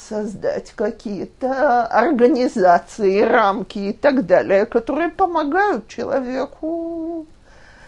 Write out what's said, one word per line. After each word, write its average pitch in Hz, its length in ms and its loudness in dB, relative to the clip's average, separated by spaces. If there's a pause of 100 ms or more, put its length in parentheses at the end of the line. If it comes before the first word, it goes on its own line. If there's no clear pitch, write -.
создать 208 680 -6
какие-то 240 1120 -2
организации, 220 1300 2
рамки 214 580 2
и 202 140 -4
так 269 320 2
далее, 180 400 4
которые 285 460 -2
помогают 339 800 0
человеку 320 1400 -6 (600)